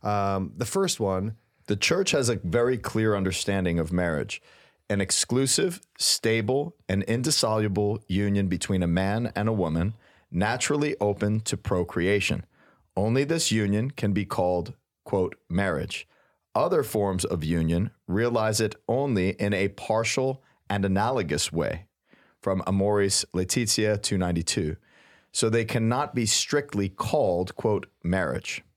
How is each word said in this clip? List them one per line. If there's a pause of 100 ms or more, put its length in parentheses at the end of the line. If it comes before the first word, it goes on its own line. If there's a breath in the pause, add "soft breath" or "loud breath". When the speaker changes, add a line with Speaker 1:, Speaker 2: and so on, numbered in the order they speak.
Speaker 1:
Um,
the
first
one, (300)
Speaker 2:
"The
Church
has
a
very
clear
understanding
of
marriage, (480 soft breath)
an
exclusive, (180)
stable, (140)
and
indissoluble
union
between
a
man
and
a
woman, (360 soft breath)
naturally
open
to
procreation. (520 soft breath)
Only
this
union
can
be
called, (300)
quote, (140)
marriage. (460 soft breath)
Other
forms
of
union (160)
realize
it (140)
only
in
a
partial (280 soft breath)
and
analogous
way." (560 soft breath)
From
Amoris (100)
Laetitia
two
ninety-two. (560 soft breath)
"So
they
cannot
be
strictly
called,
quote, (160)
marriage." (140)